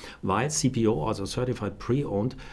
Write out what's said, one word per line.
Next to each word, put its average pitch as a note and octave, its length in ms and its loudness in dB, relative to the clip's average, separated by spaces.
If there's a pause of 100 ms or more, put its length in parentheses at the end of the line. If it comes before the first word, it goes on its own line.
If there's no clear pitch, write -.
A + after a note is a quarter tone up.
(220)
Weil G#2 280 2
C C#3 200 2
P A2+ 160 2
O, G#2+ 180 4
also G2 200 -2
Certified G#2+ 540 -2
Pre-Owned, A#2+ 580 0 (160)